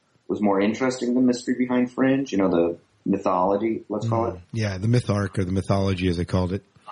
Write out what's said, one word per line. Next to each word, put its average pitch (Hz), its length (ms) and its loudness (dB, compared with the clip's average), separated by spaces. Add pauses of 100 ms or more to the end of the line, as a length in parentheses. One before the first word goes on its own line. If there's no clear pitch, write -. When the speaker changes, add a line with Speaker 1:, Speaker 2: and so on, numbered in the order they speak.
(280)
Speaker 1:
was 98 140 -2
more 98 180 2
interesting 120 540 0
than 127 140 4
mystery 123 280 0
behind 123 360 0
Fringe, 135 400 0
you 98 80 0
know, 95 100 2
the 85 280 2 (280)
mythology, 101 840 0
let's 107 180 -4
call 113 200 0
it. 87 80 -6
Speaker 2:
Mm, 87 60 -16 (120)
yeah, 107 240 -2
the 95 100 -4
myth 120 220 2
arc 101 300 0
or 95 40 2
the 90 80 -4
mythology 98 560 0
as 87 100 0
they 87 80 -2
called 92 280 -2
it. 98 100 -6 (280)